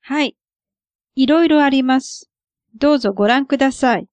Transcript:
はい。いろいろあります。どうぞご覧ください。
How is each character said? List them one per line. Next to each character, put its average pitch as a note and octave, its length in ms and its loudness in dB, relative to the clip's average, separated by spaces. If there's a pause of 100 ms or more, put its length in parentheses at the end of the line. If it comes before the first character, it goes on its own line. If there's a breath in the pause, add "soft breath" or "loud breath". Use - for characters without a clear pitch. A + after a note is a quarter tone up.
は D4 240 -6
い。 A#3+ 120 -8 (760)
い C4 140 0
ろ D#4+ 160 2
い D#4+ 40 0
ろ D4+ 140 4
あ C#4+ 60 2
り C4+ 160 0
ま C4 160 0
す。 - 320 -20 (420)
ど C#4+ 200 2
う C#4+ 40 0
ぞ G#3 140 -2
ご G3+ 160 -2
覧 C4+ 180 0
く C#4 120 -2
だ C4+ 120 2
さ B3 280 -2
い。 - 140 -12